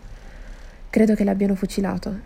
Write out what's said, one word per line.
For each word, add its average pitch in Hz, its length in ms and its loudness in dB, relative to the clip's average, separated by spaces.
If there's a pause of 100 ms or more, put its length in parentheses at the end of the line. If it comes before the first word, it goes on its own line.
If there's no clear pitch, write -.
(880)
credo 214 260 6
che 208 100 2
l'abbiano 196 300 2
fucilato, 190 600 -2 (100)